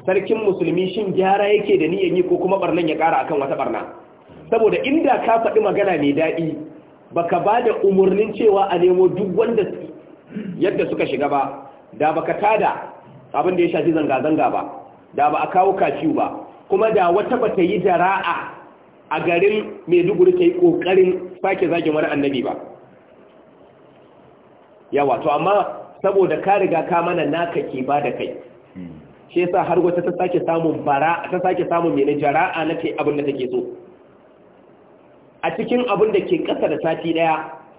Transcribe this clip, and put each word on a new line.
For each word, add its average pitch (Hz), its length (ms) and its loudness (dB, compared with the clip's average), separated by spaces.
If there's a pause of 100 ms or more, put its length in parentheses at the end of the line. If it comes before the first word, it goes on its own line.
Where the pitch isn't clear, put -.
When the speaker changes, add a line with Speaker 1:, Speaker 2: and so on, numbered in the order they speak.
Speaker 1:
sarkin 196 320 0
musulmi 180 560 0
shin 208 240 -4
gyara 202 320 2
yake 208 320 2
da 156 80 0
niyyar 185 240 0
yi 180 80 2
ko 175 160 2
kuma 190 240 0
barnan 175 240 0
ya 156 80 -2
kara 156 320 0
akan 143 160 -2
wata 143 160 -4
barna? 110 240 -4 (720)
Saboda 214 320 4
inda 269 400 2
ka 226 160 2
faɗi 220 160 2
magana 196 400 2
mai 143 160 2
daɗi, 160 400 -2 (560)
baka 170 320 0
ba 214 180 2
da 226 220 2
umarnin 190 560 2
cewa 196 320 4
a 180 80 0
nemo 180 320 4
duk 185 240 -4
wanda 226 320 0
su-, - 240 -12 (720)
yadda 175 320 0
suka 151 160 -2
shiga 139 180 -2
ba, - 380 -4 (320)
da 156 160 2
baka 165 240 -2
tada 196 560 0 (400)
abin 175 240 0
da 175 80 4
ya - 20 2 (140)
shafi 165 100 2
zanga-zanga 147 540 0
ba, 98 160 -2 (560)
da 147 120 4
ba 151 120 -2
a 156 80 -4
kawo 185 240 4
kafiyu 156 400 0
ba, 104 320 -4 (240)
kuma 220 240 2
da 175 160 4
wata 202 260 0
bata - 260 0
yi 180 200 0
jara'a 175 720 0 (560)
a 156 160 -2
garin 202 480 0 (160)
Maiduguri 180 480 4
ta 175 80 4
yi 180 80 4
ƙoƙarin 180 560 4 (320)
sake 190 240 0
zagin 156 280 0
wani 156 120 0
annabi 139 380 -2
ba. 101 100 -4 (2500)
Yawa, 139 300 0
to 156 80 -2
amma 175 520 0 (200)
saboda 185 420 2
ka 196 140 2
riga 165 300 0
ka 170 140 0
mana 170 240 -2
naka 165 360 -4
ke 127 220 -6
ba 139 160 0
da 127 140 -2
kai. - 220 -8 (380)
Speaker 2:
Hmm. 80 280 -16 (320)
Speaker 1:
Shi 175 80 2
yasa 180 240 0
har 170 120 0
wata 175 240 2
ta 170 160 -2
sake 175 280 0
samun 160 400 -2
bara-, 151 440 0
ta 180 120 -2
sake 175 260 0
samun 170 260 0
mene 143 260 4
jara'a 160 460 0
na 160 80 -2
ta 160 140 -6 (140)
abin 147 160 0
da 143 80 -2
take 127 240 -4
so. 185 160 -2 (1800)
A 170 160 -2
cikin 247 320 0
abin 208 240 2
da 190 80 4
ke 180 240 0
ƙasa 240 240 -2
da 151 120 -4
sati 160 320 -2
ɗaya, 160 360 0 (280)